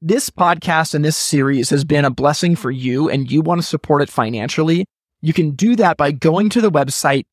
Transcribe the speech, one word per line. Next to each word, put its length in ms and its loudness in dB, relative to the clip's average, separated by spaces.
this 300 -2
podcast 640 0
and 100 2
this 120 0
series 520 0
has 140 2
been 200 2
a 60 2
blessing 460 0
for 160 -6
you 360 -2
and 240 -2
you 120 2
want 180 0
to 60 -6
support 340 0
it 80 -2
financially, 760 -2
you 120 0
can 180 0
do 240 2
that 220 2
by 140 0
going 380 2
to 120 2
the 100 2
website 600 0